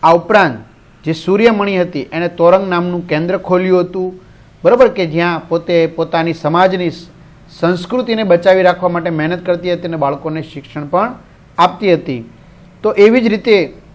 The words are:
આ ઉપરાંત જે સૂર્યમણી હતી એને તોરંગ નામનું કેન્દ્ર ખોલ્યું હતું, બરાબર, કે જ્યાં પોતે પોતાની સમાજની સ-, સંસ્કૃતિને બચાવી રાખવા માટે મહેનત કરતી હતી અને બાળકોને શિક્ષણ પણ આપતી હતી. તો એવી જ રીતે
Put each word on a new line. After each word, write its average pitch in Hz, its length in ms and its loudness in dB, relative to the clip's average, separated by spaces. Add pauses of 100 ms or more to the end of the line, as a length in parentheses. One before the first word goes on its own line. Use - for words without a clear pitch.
આ 165 100 6
ઉપરાંત 170 440 2 (480)
જે 156 80 -2
સૂર્યમણી 202 680 0
હતી 175 300 -6
એને 170 160 -4
તોરંગ 180 420 2
નામનું 175 380 -4
કેન્દ્ર 170 300 -2
ખોલ્યું 185 440 0
હતું, 185 380 -6 (440)
બરાબર, 240 240 6
કે 196 180 -2
જ્યાં 165 420 -4
પોતે 165 400 0
પોતાની 165 460 -2
સમાજની 180 580 0
સ-, - 160 -16 (520)
સંસ્કૃતિને 220 640 -2
બચાવી 185 380 4
રાખવા 180 280 2
માટે 175 200 -4
મહેનત 165 360 -4
કરતી 175 280 -2
હતી 175 140 -6
અને 165 100 -6
બાળકોને 151 440 -4
શિક્ષણ 147 460 -12
પણ 196 260 -2 (440)
આપતી 180 360 2
હતી. 127 360 -6 (540)
તો - 80 0
એવી 220 300 4
જ 226 60 0
રીતે 202 460 0 (220)